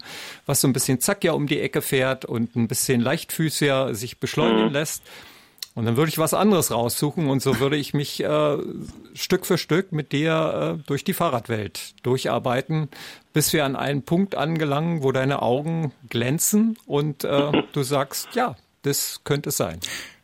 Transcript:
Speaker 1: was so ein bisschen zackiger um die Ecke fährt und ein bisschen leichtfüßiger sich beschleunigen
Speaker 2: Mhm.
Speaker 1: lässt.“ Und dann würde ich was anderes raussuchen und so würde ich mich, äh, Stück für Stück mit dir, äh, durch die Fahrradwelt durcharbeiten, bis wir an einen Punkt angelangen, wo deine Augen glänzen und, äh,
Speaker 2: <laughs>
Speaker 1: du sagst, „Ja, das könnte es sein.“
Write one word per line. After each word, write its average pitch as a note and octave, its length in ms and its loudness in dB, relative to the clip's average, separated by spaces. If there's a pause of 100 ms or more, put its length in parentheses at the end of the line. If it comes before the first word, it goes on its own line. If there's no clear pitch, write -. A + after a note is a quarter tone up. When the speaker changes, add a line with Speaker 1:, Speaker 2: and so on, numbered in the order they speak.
(460)
Speaker 1:
was C#3+ 160 2
so D3 60 4
ein B2+ 40 6
bisschen B2+ 280 0
zackiger F3+ 340 2
um C#3+ 120 0
die C#3+ 140 0
Ecke C#3 220 0
fährt C3 420 0
und A#2 320 -2
ein A2+ 120 2
bisschen B2 340 2
leichtfüßiger C#3 920 0
sich A#2 240 -8
beschleunigen A#2 500 2
Speaker 2:
Mhm. - 40 -2
Speaker 1:
lässt.“ D3+ 300 -4 (720)
Und A#2 100 -4
dann A#2 140 2
würde D#3+ 100 4
ich D3+ 80 -4
was D#3 160 0
anderes F3+ 380 4
raussuchen B2+ 580 0
und C3 140 2
so B2 180 2
würde C#3 160 2
ich D3 160 -4
mich, D3 320 -2
äh, D3+ 320 2 (560)
Stück - 320 -2
für F3+ 140 2
Stück F#3 340 0
mit D3+ 200 -4
dir, D#3+ 640 0
äh, D3 80 -12
durch C#3+ 180 -2
die G3 80 0
Fahrradwelt A#2 800 -2 (100)
durcharbeiten, C3 840 0 (460)
bis - 180 2
wir D3+ 140 4
an C3+ 100 -2
einen C3 240 0
Punkt F#3 360 0
angelangen, D#3 680 0
wo C3+ 100 4
deine C3 300 0
Augen D3+ 500 0 (160)
glänzen E3+ 800 2
und, D3 380 -2
äh, C#3+ 280 2
Speaker 2:
<laughs> - 200 0
Speaker 1:
du D3 100 -2
sagst, C#3 520 -2
„Ja, G#3 220 0 (280)
das - 400 -2
könnte D3 260 -2
es - 80 -2
sein.“ F2 220 -4 (440)